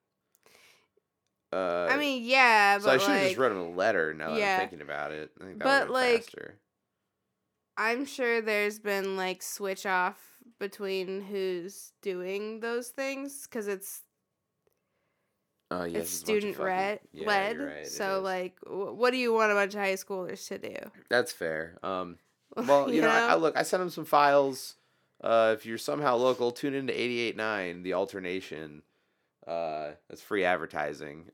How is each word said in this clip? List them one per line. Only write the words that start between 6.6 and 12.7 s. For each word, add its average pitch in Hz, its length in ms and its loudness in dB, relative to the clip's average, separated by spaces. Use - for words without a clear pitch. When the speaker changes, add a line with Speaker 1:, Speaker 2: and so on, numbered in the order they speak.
Speaker 2:
I'm 233 300 0
sure 233 340 0
there's 208 400 0
been, 196 360 -2
like, 185 260 -4
switch 190 440 -6
off 185 340 0
between 190 640 -4
who's 190 720 -6
doing 202 580 -6
those 240 280 -4